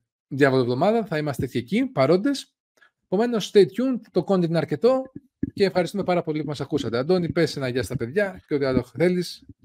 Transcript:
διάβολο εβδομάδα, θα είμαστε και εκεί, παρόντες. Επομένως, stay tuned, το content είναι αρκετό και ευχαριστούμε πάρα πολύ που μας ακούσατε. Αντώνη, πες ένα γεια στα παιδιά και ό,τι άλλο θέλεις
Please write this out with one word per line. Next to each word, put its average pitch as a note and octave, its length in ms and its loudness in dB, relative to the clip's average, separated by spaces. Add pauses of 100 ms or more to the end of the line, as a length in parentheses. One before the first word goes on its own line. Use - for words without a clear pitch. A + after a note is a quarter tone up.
(280)
διάβολο C3 340 4
εβδομάδα, E3+ 440 0
θα D#3 120 -4
είμαστε C#3 300 -4
και C3+ 100 -6
εκεί, G#3 280 0
παρόντες. F#3+ 680 0 (480)
Επομένως, A3 500 -2
stay G3+ 100 8
tuned, A#3+ 380 0 (100)
το F#3 160 0
content F#3 160 2
είναι E3 140 0
αρκετό B3 540 0 (420)
και G3 120 2
ευχαριστούμε F3+ 380 -2
πάρα F3 200 0
πολύ D#3 180 -4
που C#3+ 60 -8
μας D3 140 -8
ακούσατε. B2 360 -4
Αντώνη, E3 340 0
πες E3 240 0
ένα C3+ 120 -6
γεια B2 160 -2
στα C3 120 -8
παιδιά F#3 520 -4
και D3+ 60 -4
ό,τι C#3 120 -2
άλλο C3 180 0
θέλεις F3+ 600 -2 (200)